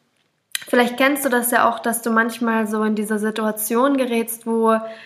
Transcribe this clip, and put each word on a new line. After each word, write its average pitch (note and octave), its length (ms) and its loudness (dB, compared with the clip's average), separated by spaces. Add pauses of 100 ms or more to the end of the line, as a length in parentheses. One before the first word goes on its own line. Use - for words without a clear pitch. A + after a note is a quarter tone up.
(680)
vielleicht A#3+ 300 2
kennst C#4 280 2
du C4+ 40 -2
das A#3+ 220 0
ja A3+ 180 4
auch, A3+ 100 -4
dass A#3 220 -2
du A#3 100 -2
manchmal A3+ 560 0
so G#3+ 160 -2
in G#3+ 120 0
diese G#3+ 240 -2
Situation A3 800 0
gerätst, A#3 500 -4
wo A3+ 300 2 (280)